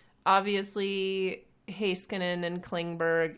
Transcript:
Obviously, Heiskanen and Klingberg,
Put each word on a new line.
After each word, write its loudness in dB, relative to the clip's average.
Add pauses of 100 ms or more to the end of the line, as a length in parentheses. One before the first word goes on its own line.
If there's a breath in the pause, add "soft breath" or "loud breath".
(260 soft breath)
Obviously, 2 (220)
Heiskanen -2
and -4
Klingberg, 0